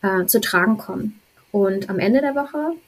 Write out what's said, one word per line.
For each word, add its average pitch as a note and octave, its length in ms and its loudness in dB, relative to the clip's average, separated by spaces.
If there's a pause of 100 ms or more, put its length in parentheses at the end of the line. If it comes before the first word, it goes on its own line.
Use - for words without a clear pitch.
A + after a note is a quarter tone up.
äh, F#3+ 240 0
zu A3 160 2
tragen G3 360 2
kommen. G3 440 -8 (300)
Und G3 380 0
am F#3+ 100 -2
Ende A3+ 200 4
der C#4 160 0
Woche D4 380 -4 (140)